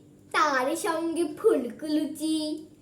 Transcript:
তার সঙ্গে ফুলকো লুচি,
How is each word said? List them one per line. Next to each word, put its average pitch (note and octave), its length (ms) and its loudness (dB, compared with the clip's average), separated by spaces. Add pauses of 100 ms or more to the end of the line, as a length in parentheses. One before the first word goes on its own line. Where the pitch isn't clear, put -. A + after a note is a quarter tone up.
(320)
তার D4 440 2
সঙ্গে E4 480 -2 (140)
ফুলকো D4+ 500 2
লুচি, D4+ 760 -2 (160)